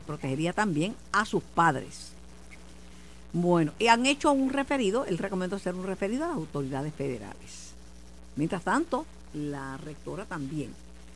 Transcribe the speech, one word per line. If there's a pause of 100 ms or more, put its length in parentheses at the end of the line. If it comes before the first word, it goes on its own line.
protegería
también (160)
a
sus
padres. (1200)
Bueno,
y
han
hecho
un
referido,
él
recomendó
hacer
un
referido
a
las
autoridades
federales. (640)
Mientras
tanto, (280)
la
rectora
también, (440)